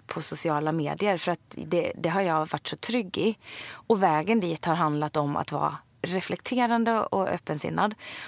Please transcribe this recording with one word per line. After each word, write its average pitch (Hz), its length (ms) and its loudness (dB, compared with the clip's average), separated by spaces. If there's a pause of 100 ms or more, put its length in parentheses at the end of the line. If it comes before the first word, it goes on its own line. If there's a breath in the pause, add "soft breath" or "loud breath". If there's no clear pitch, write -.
på - 160 -6
sociala 151 500 -2
medier. 160 460 0
För 175 140 -2
att 165 80 -4 (160)
det, 160 400 0
det 170 120 -2
har 175 120 2
jag 160 320 2
varit - 140 -4
så - 100 -6
trygg 220 420 -2
i. 214 200 2 (340 loud breath)
Och 202 300 0
vägen 175 380 4
dit 165 240 -2
har 165 100 2
handlat 151 420 0
om 147 200 0
att - 160 -4
vara 151 240 -2 (500)
reflekterande 233 760 2
och 190 280 2
öppensinnad. 165 640 -2 (340 loud breath)